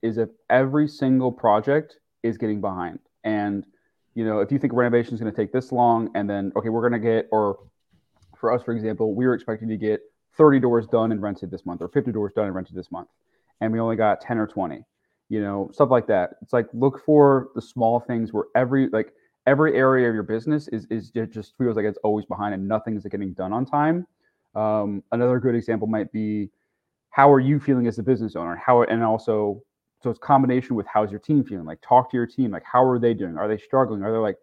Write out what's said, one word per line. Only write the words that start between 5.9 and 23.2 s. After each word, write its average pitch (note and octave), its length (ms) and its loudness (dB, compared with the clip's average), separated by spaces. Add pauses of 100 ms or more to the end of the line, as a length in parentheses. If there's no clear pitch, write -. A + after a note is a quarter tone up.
and G2+ 160 -4
then, G2+ 260 -4
okay, G#2+ 120 -2
we're A2+ 140 -2
gonna A#2+ 180 0
get, A2+ 320 0
or G#2 260 0 (800)
for A2+ 160 -2
us, A#2+ 100 0
for A#2+ 100 -6
example, A2 420 -2
we B2 120 0
were B2 80 4
expecting A2 340 -6
to A2 80 -4
get G#2+ 240 -2 (380)
thirty D3 200 8
doors A#2+ 280 2
done A2+ 260 0
and G#2+ 80 -4
rented G2 300 -8
this F#2+ 160 -12
month, E2+ 160 -6
or F2 60 -6
fifty B2 240 -2
doors G#2 220 -4
done G#2+ 120 -2
and F#2+ 80 -6
rented F#2 200 -10
this F#2 160 -12
month, F2+ 180 -12 (520)
and A2+ 120 -2
we A2+ 80 -2
only A2+ 160 -2
got G#2 260 0
ten A#2 160 -4
or G#2+ 80 -2
twenty, F#2 380 -8 (440)
you G#2+ 140 -4
know, G2+ 320 -6
stuff C3+ 160 4
like B2 160 4
that. F#2 340 0
It's - 140 -6
like, A#2+ 180 0
look C3 320 0
for C#3 500 6
the - 60 -6
small A#2+ 400 -2
things A2+ 320 -4
where G#2 120 -2 (100)
every, B2+ 340 2
like, G#2+ 240 -2 (340)
every C#3+ 280 4
area C3 340 4
of A2+ 60 0
your G#2+ 80 -2
business C3 460 -4
is, A2 220 -2
is, A2+ 240 -6
it A2+ 160 -4
just - 280 -14
feels A#2+ 180 0
like G#2+ 80 0
it's G#2 200 -2
always G#2+ 200 0
behind G#2 300 -6
and F#2+ 120 -6
nothing's G#2+ 380 -4
getting G2+ 280 -8